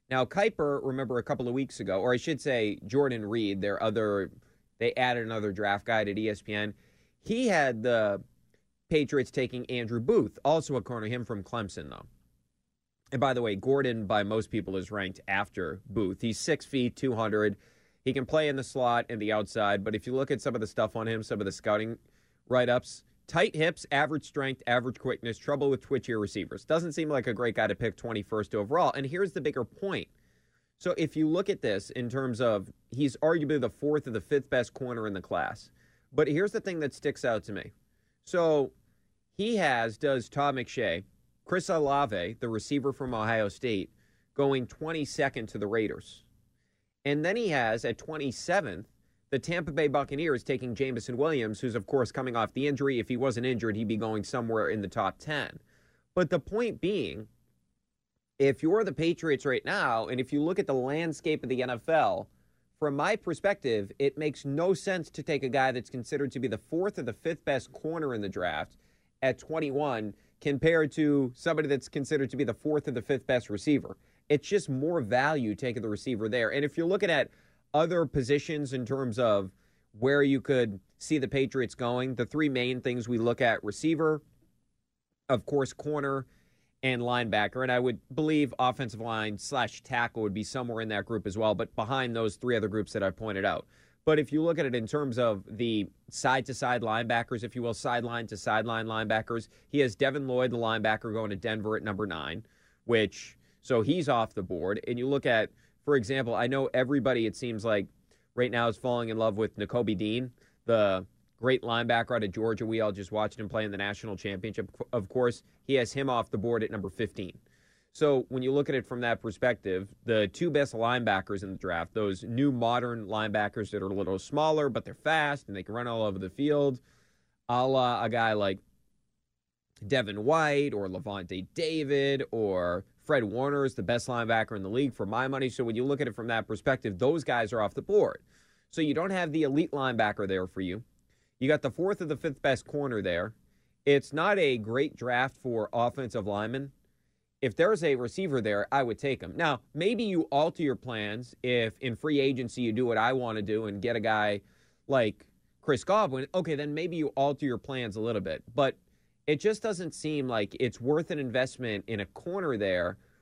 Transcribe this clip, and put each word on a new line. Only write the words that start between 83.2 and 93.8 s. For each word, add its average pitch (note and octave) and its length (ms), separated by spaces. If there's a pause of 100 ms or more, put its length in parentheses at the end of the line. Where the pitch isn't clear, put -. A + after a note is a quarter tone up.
at, A2+ 220
receiver, D#3 580 (1080)
of A#2 160
course, C#3 280
corner, C#3 520 (580)
and B2+ 180
linebacker. A#2+ 600
And B2+ 80
I B2 80
would B2 200 (140)
believe D3+ 460
offensive B2 400
line A2 380
slash A#2+ 460
tackle A#2 400
would G2+ 100
be G#2+ 100
somewhere A#2+ 380
in A2 80
that G#2 160
group A2 200
as G2 120
well, A2 180
but A2 200
behind A#2+ 400
those A2+ 200
three A#2+ 200
other A2 120
groups G2+ 260
that G#2 100
I F#2+ 60
pointed G2 360
out. F2 200 (400)